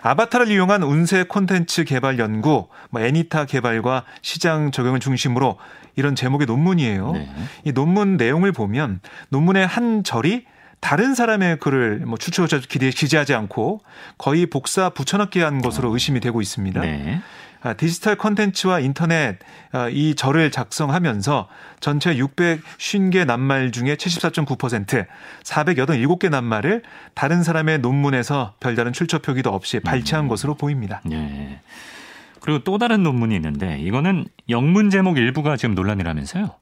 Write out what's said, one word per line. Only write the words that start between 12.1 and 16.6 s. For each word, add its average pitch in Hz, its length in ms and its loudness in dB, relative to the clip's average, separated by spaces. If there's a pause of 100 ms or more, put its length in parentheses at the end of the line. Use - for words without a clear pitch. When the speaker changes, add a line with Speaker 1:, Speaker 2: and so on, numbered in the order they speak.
Speaker 1:
추측하지, 156 480 -2
기대-, 131 240 0
기재하지 139 440 0
않고 117 480 -4 (360)
거의 165 280 2
복사 175 420 -2
붙여넣기 190 520 -2
한 143 220 0
것으로 120 280 -2
Speaker 2:
어. - 20 0
Speaker 1:
의심이 123 260 0
되고 117 220 -2
있습니다. 95 400 -4